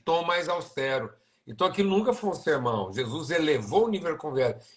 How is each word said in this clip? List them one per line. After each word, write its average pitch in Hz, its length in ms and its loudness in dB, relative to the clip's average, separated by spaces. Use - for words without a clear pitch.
tom 170 200 2
mais 175 260 0
austero. 135 640 -2
Então, 117 200 0
aquilo 196 220 2
nunca 220 240 2
foi 214 160 -2
um 175 60 -2
sermão. 120 580 0
Jesus 131 380 -4
elevou 151 540 2
o 233 40 -2
nível 170 220 -2
da 151 60 -4
conversa, 131 420 0